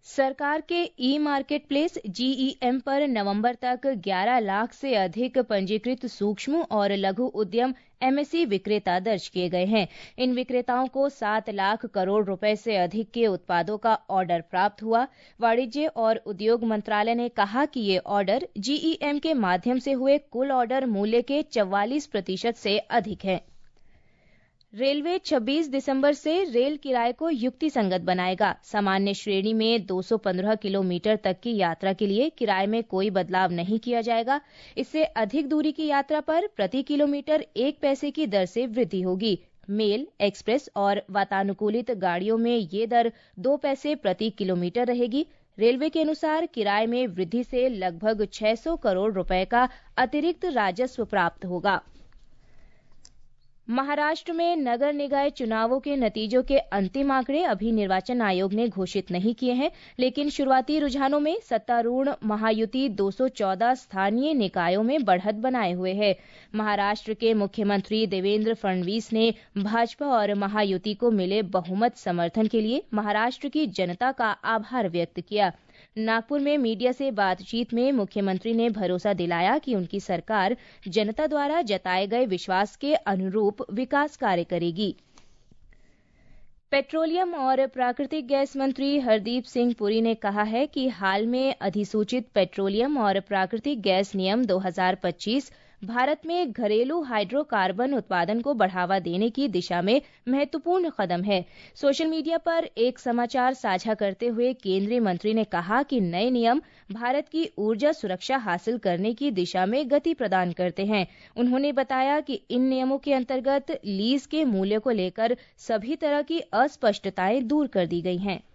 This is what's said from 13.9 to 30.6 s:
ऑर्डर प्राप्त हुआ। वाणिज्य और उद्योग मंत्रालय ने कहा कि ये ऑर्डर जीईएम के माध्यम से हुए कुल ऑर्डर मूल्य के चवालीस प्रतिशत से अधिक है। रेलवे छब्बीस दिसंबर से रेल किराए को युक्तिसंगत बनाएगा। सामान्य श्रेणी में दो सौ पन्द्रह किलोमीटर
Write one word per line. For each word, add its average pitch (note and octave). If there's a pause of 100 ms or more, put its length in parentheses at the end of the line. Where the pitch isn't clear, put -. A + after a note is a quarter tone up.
ऑर्डर F3 (100)
प्राप्त G3+
हुआ। A3+ (340)
वाणिज्य A#3+
और A3
उद्योग G#3+
मंत्रालय G#3+
ने A#3+
कहा A3
कि D4+
ये F#3+
ऑर्डर G3+ (100)
जीईएम C#4+
के D#4+
माध्यम G#3
से C#4
हुए C4+ (140)
कुल C4+
ऑर्डर B3+
मूल्य G#3+
के C#4
चवालीस A3
प्रतिशत G3
से G3+
अधिक G#3+
है। F#3 (1300)
रेलवे C#4+
छब्बीस C#4+
दिसंबर C4+
से D4+ (100)
रेल C4+
किराए B3
को D#4+
युक्तिसंगत B3
बनाएगा। F3+
सामान्य G3
श्रेणी G3
में A3
दो F#3+
सौ A3
पन्द्रह G3
किलोमीटर G3